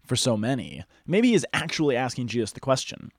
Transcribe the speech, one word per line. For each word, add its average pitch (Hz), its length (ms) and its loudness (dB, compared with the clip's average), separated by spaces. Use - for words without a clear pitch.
for 127 100 -2
so 117 220 2
many?" 104 460 -4
Maybe 214 260 4
he's 175 200 4
actually 156 440 0
asking 123 320 -2
Jesus 110 240 -2
the - 80 -16
question: - 580 -2